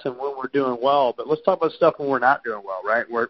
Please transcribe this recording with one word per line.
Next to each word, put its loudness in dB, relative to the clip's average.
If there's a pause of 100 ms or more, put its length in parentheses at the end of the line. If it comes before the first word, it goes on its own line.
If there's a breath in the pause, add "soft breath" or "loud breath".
and -6
when -6
we're -8
doing 0
well. 2
But -8
let's -2
talk 0
about 0
stuff 4
when -4
we're 0
not 4
doing -8
well, -6
right? 0
We're, -2